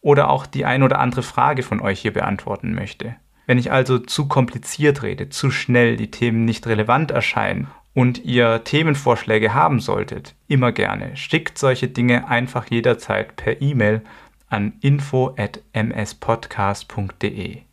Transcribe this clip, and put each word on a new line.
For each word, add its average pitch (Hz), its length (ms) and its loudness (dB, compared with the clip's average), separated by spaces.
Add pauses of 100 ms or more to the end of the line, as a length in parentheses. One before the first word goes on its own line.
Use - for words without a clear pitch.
oder 143 260 4
auch 139 160 0
die 123 220 -6
ein 127 160 2
oder 135 160 4
andere 123 240 0
Frage 131 400 0
von - 180 -4
euch 98 200 -2
hier 107 120 -4
beantworten - 640 -4
möchte. 101 420 -8 (300)
Wenn 127 120 4
ich 123 140 -2
also 131 260 2
zu 139 300 -4
kompliziert 143 760 0
rede, 101 280 -6
zu - 200 -2
schnell, 120 460 2
die 110 140 -6
Themen 117 340 0
nicht 113 220 -2
relevant 117 440 0
erscheinen 117 580 -2 (260)
und 123 300 2
ihr 117 400 2
Themenvorschläge 120 920 2
haben 120 260 4
solltet, - 540 -6 (140)
immer 127 240 4
gerne. - 440 -2
Schickt - 400 -4
solche 131 320 0
Dinge 120 400 2
einfach 120 420 -2
jederzeit 113 640 0
per - 260 -4
E-Mail 110 400 2 (460)
an 104 320 -2
info 139 580 0
at - 240 -6 (100)
m 113 200 -2
s 107 220 -6
podcast - 760 -4
punkt - 340 -8
d 101 60 0
e. 92 340 -10 (100)